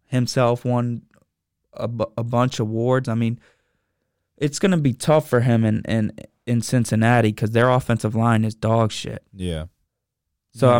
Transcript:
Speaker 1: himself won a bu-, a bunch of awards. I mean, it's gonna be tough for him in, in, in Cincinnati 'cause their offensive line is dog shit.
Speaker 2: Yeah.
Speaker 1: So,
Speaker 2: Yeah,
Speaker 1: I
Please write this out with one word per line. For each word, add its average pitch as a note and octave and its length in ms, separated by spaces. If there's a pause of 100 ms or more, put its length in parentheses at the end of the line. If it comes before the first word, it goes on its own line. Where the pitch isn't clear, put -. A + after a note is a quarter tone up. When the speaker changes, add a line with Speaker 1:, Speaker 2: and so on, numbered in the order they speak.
Speaker 1:
himself A#2+ 580
won A#2+ 380 (680)
a - 160
bu-, A#2 280
a A#2 60
bunch A#2+ 380
of G#2+ 80
awards. B2 400
I A2+ 80
mean, A#2 240 (960)
it's C#3+ 240
gonna F#3+ 180
be C#3 140
tough D3+ 360
for B2 120
him A#2 240
in, A2 220
in, G#2+ 260 (340)
in A#2+ 160
Cincinnati A2+ 720
'cause G#2+ 180
their A#2 180
offensive A#2 460
line A2+ 300
is A2 100
dog A2 380
shit. - 320 (100)
Speaker 2:
Yeah. E2+ 300 (920)
Speaker 1:
So, B2+ 160
Speaker 2:
Yeah, A#2+ 60
Speaker 1:
I - 40